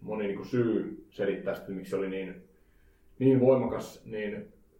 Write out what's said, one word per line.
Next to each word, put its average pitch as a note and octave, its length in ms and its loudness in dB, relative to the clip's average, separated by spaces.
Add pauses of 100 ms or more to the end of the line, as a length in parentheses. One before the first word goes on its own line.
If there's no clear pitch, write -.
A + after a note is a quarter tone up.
moni G#2+ 260 -4
niinku G2 180 -6
syy A2 640 0
selittää G2 460 -2
sitten, G2 200 -10
miksi F#2 140 -10
se G2 60 -4
oli F#2+ 140 -2
niin, F#2+ 340 -8 (760)
niin C3 200 6
voimakas, B2 680 2
niin G#2 420 -8 (320)